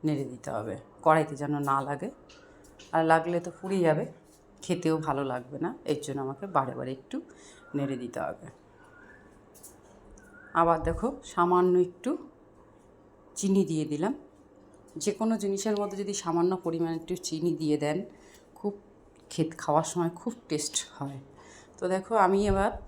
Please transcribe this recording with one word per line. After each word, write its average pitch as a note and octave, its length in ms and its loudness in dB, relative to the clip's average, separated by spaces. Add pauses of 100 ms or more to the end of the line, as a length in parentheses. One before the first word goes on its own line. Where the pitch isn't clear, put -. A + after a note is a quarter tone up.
নেড়ে D3 260 0
দিতে B2+ 240 -12
হবে, A2 180 -4 (300)
কড়াইতে D#3 360 4
যেন D3 140 -2 (160)
না C#3 60 4 (120)
লাগে, D3 200 -4 (840)
আর E3 80 4 (100)
লাগলে D#3+ 240 2 (100)
তো F3+ 120 -10
পুড়ে F#3+ 280 -2
যাবে, D#3+ 180 4 (580)
খেতেও D#3+ 340 0 (100)
ভালো C#3+ 160 0 (100)
লাগবে B2+ 320 -8
না। F#3 60 0 (200)
এর D3 140 0
জন্য C#3 220 -6
আমাকে C#3 180 -8 (120)
বারে C3 220 0
বারে B2+ 200 -6
একটু - 180 -12 (580)
নেড়ে C#3 280 -2
দিতে A#2+ 240 -8
হবে। - 200 -10 (2250)
আবার E3 180 6 (100)
দেখো E3 200 0 (240)
সামান্য F3+ 420 6 (120)
একটু F3+ 240 -6 (1300)
চিনি G3 340 4
দিয়ে D#3 220 0
দিলাম। F3 220 0 (920)
যে G#3 140 0
কোনো A3 240 2
জিনিসের G3+ 380 0
মধ্যে G3+ 220 -4
যদি G3 200 -4
সামান্য E3+ 300 2 (120)
পরিমাণে E3 360 -2
একটু E3+ 140 -6 (120)
চিনি E3 340 0
দিয়ে D3+ 240 2
দেন, D3+ 140 0 (600)
খুব G3+ 140 -4 (580)
খেত, D#3+ 200 0 (120)
খাওয়ার D#3 300 2
সময় E3+ 280 0
খুব A3+ 120 -6 (160)
টেস্ট D3+ 280 -4 (200)
হয়। C#3 220 -10 (600)
তো - 140 -8
দেখো F#3+ 200 -2 (140)
আমি G3 120 6 (120)
এবার G3 220 2 (160)